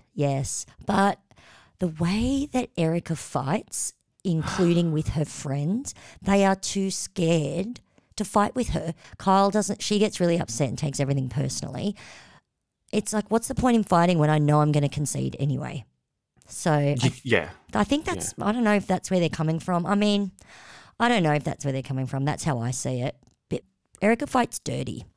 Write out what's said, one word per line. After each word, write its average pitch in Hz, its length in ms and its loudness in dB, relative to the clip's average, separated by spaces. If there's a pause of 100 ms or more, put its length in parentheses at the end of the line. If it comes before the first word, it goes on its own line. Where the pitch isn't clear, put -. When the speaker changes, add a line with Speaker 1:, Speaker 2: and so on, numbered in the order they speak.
(160)
Speaker 1:
yes. 139 500 -2 (200)
But 196 340 2 (600)
the 180 100 -2
way 220 640 -2
that 254 260 -2
Erica 165 380 0
fights, - 800 -4 (300)
including 170 680 2
with 156 180 -2
her 151 160 0
friends, 151 680 -4 (280)
they 196 240 4
are 190 100 4
too 190 340 -4
scared 170 880 -2 (360)
to 214 100 -4
fight - 300 2
with 254 140 -2
her. 160 260 -4 (240)
Kyle 196 320 4
doesn't, 202 320 -2
she 208 160 0
gets 208 200 0
really 170 200 2
upset 143 300 -2
and 139 100 -6
takes 143 200 -4
everything 135 300 0
personally. 143 680 -4 (960)
It's 208 220 -2
like, 214 160 -2
what's 233 180 0
the 262 80 -6
point 247 200 4
in 220 80 4
fighting 175 340 4
when 151 120 6
I 151 80 4
know 151 240 6
I'm 151 100 4
gonna 143 180 2
concede 135 500 -4
anyway? 131 460 -4 (600)
So - 240 -2
Speaker 2:
Y-, 143 320 2
Speaker 1:
I, 117 100 2 (100)
Speaker 2:
yeah. 92 260 2 (240)
Speaker 1:
I 107 100 2
think 294 220 0
that's, - 320 -4
Speaker 2:
Yeah. 160 80 -4
Speaker 1:
I 202 60 2
don't 240 120 0
know 208 100 4
if 202 140 0
that's - 240 -2
where 185 80 2
they're 165 100 2
coming 160 300 -2
from. 175 260 -2
I 202 100 0
mean, 202 360 2 (680)
I 233 100 4
don't 220 140 4
know 151 100 4
if 147 100 0
that's - 220 -6
where 139 60 -2
they're 131 100 -4
coming 131 260 -4
from. 135 180 -2
That's - 200 -2
how 139 140 0
I 120 120 -2
see 127 300 -4
it. 135 140 -4 (340)
But - 120 -6 (400)
Erica 233 260 2
fights 240 320 -2
dirty. - 460 -8 (120)